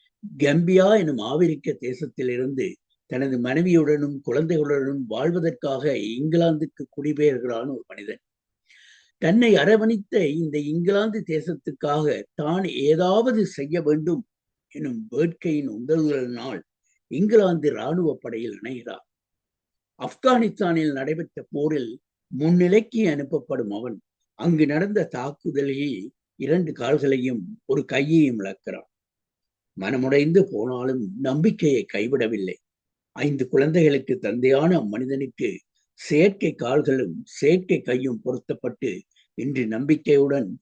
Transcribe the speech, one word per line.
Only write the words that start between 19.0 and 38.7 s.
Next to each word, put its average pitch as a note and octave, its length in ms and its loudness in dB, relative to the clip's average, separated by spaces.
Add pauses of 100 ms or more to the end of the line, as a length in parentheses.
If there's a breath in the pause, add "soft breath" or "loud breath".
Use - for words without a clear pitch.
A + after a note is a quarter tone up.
ஆப்கானிஸ்தானில் F3 920 0
நடைபெற்ற D3 460 -6 (120)
போரில் D3 400 -2 (400)
முன்னிலைக்கு F3+ 760 2
அனுப்பப்படும் C3+ 680 -4
அவன் A2+ 220 -8 (420)
அங்கு D#3 280 2
நடந்த F#3+ 380 0
தாக்குதலில் C#3 920 -4 (420)
இரண்டு D#3 320 0
கால்களையும் C3 680 -2 (240)
ஒரு C#3 180 0
கையையும் C#3 540 2
இழக்கிறான். G2 500 -10 (880)
மனமுடைந்து C3+ 640 2
போனாலும் B2+ 600 -2 (180)
நம்பிக்கையை C#3 640 2
கைவிடவில்லை. A2 720 -2 (600)
ஐந்து C#3 320 0
குழந்தைகளுக்கு C#3+ 720 4
தந்தையான C3 600 2
அம்மனிதனுக்கு B2+ 680 -4 (520)
செயற்கை F#3 540 2
கால்களும் C3 640 0 (100)
செயற்கை F3 540 0
கையும் B2+ 420 -4
பொருத்தப்பட்டு B2 680 -6 (480)